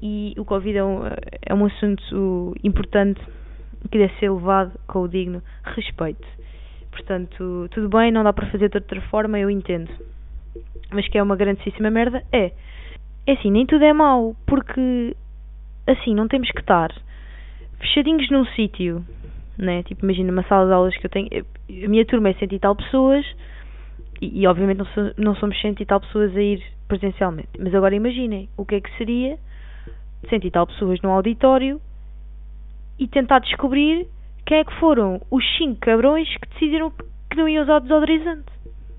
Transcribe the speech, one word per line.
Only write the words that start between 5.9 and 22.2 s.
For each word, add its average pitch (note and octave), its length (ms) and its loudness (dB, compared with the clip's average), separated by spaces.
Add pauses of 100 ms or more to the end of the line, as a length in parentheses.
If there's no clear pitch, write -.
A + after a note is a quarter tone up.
Portanto, F3+ 800 -6
tudo G#3+ 180 -2
bem, A3+ 220 6
não A3 140 4
dá G#3 80 6
para G3+ 180 -4
fazer G3+ 180 2
de G3+ 100 -2
outra F#3+ 240 -6
forma, G#3+ 360 0
eu G3 120 2
entendo. F3+ 400 -2 (1000)
Mas G3+ 180 -2
que A3 100 2
é G3+ 40 6
uma G3+ 140 2
grandíssima G3+ 540 0
merda, A#3 420 2
é. G3 200 2 (720)
É C#4 60 6
assim, G#3+ 180 2
nem A3+ 160 6
tudo D4+ 180 6
é D4+ 80 10
mau, C4 420 4 (120)
porque B3+ 680 0 (720)
assim, A#3+ 280 2
não G#3+ 120 2
temos B3+ 240 0
que - 100 -6
estar E3+ 320 4 (840)
fechadinhos D4 520 2
num C4+ 160 4
sítio, F3 580 -2 (540)
né? F3+ 240 -2
Tipo, F#3 220 -8
imagina F#3 280 2
uma F#3 120 2
sala F#3+ 220 6
de F#3 60 4
aulas F#3 240 4
que - 100 -6
eu - 40 -10
tenho, G3 200 -2
eu, - 140 -4 (400)
a G#3 40 -2
minha A3 160 6
turma G#3+ 240 4